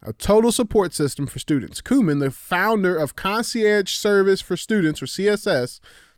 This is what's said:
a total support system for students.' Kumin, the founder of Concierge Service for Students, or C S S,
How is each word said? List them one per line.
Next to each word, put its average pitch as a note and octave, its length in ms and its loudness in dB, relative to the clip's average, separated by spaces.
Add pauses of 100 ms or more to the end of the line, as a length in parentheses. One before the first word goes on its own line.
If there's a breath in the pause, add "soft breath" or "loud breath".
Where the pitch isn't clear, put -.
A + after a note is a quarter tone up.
a - 120 -12
total A3 400 4
support G#3 420 0
system C#3+ 320 -2
for - 140 -12
students.' C3+ 420 -4
Kumin, F3 380 2
the C#3 100 -2
founder F#3 680 0
of D3+ 200 -4
Concierge G#3+ 760 0
Service G3 480 2
for - 160 -6
Students, E3 460 0
or C#3 60 -10
C F#3+ 200 -2
S G#3 200 -2
S, B2+ 320 -2 (380 soft breath)